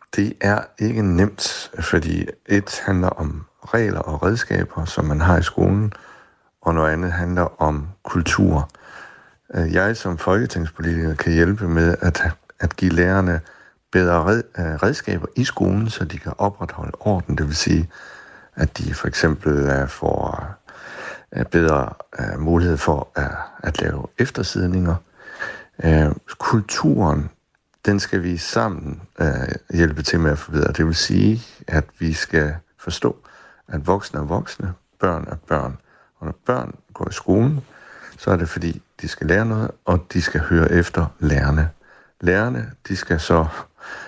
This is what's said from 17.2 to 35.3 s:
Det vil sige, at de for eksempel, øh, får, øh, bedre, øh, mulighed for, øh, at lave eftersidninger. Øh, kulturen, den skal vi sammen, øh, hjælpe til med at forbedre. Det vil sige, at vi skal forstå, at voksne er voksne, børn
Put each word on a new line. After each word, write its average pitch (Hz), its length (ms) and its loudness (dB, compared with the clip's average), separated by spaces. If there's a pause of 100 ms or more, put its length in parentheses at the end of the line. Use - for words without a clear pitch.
Det 76 100 0
vil 73 80 -4
sige, - 340 2 (680)
at - 220 -2
de 76 160 -4
for - 140 -4
eksempel, 73 500 0
øh, 69 320 0
får, - 580 -4 (880)
øh, 55 100 -2
bedre, 76 480 2 (260)
øh, 50 200 -6
mulighed 82 380 4
for, 73 400 0
øh, 73 60 0 (360)
at - 220 -4
lave - 260 -4 (100)
eftersidninger. 90 800 0 (880)
Øh, 78 280 6 (260)
kulturen, 101 920 0 (560)
den 101 140 2
skal 95 240 -2
vi 87 140 -2
sammen, 82 640 -4 (180)
øh, 82 80 2 (460)
hjælpe 78 300 2
til 82 160 0
med 80 120 4
at 73 80 0
forbedre. 76 340 -2
Det - 120 2
vil 80 100 2
sige, 104 460 2 (260)
at 76 160 2 (160)
vi 82 140 -2
skal 78 420 0 (240)
forstå, - 360 -4 (520)
at 73 200 -6
voksne 92 320 0
er 73 40 -4
voksne, 90 500 -4 (260)
børn 87 320 0